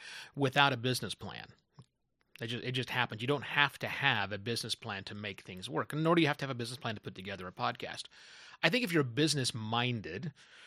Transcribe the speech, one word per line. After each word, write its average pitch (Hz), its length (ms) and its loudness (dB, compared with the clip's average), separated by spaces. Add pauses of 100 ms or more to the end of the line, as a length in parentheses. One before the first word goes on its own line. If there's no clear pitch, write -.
(360)
without 139 380 4
a 123 40 -2
business 120 380 -2
plan. 64 300 -10 (960)
It 117 60 -6
just, 117 160 -4
it 127 80 -2
just 123 180 -2
happens. 120 320 0
You 123 60 -2
don't 143 160 2
have 143 360 2
to 117 80 -4
have 110 440 2
a 104 60 -4
business 110 360 -2
plan 98 320 -6
to - 80 -10
make 104 280 -8
things 92 280 -12
work, 139 240 -2
nor 160 220 4
do 170 60 6
you 151 60 6
have 147 100 2
to - 80 -4
have 135 40 -6
a 131 60 -4
business 120 220 -6
plan 117 180 -4
to 101 60 -12
put 101 120 -10
together 95 320 -8
a 92 60 -8
podcast. 120 520 -4 (600)
I 160 60 8
think 247 160 2
if 175 80 -4
you're 156 100 6
business-minded, 120 1300 0 (360)